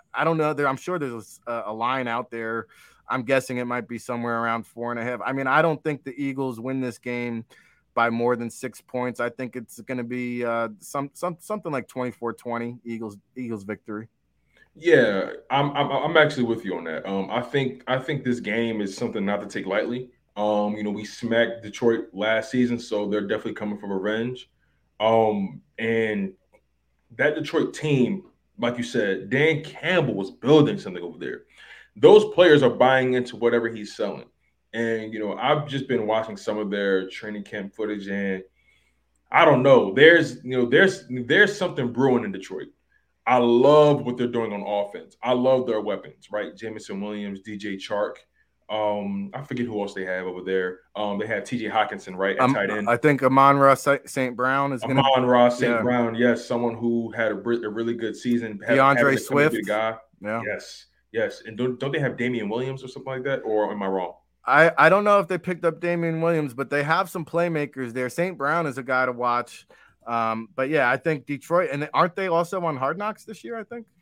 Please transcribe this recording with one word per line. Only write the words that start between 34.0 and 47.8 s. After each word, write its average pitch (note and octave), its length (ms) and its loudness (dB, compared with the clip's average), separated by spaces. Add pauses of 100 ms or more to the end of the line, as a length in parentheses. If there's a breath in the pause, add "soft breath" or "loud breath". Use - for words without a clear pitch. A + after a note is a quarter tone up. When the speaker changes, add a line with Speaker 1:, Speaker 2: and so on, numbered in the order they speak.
Speaker 2:
And, A2+ 400 -4
you G#2+ 60 -8
know, G2 160 -4
I've C#3 320 0
just C3 200 -6
been A2+ 200 0
watching A2 280 -2
some G#2+ 220 -6
of G#2 140 -4
their G2 380 0
training G#2 340 -12
camp G2+ 320 -10
footage, G#2 320 -6
and G2 360 -4 (880)
I D#3+ 140 6
don't C3+ 160 6
know. A#2 320 6
There's, D3+ 500 8
you B2+ 140 -4
know, B2 80 4
there's, F3 460 4
there's D3+ 440 2
something C#3+ 380 -4
brewing B2 300 2
in G2+ 80 -6
Detroit. E2+ 380 -12 (560)
I B2 120 4
love C#3 640 6
what B2 160 -6
they're B2 100 -2
doing A#2 240 -4
on G2+ 120 -8
offense. G2 580 -6
I B2 120 0
love B2+ 340 2
their A2 120 -2
weapons, G2+ 520 -8
right? G#2 240 -6
Jameson G#2+ 440 -10
Williams, G#2 420 -8
D G#2+ 140 -12
J G2 220 -8
Chark. G#2 380 -4 (540)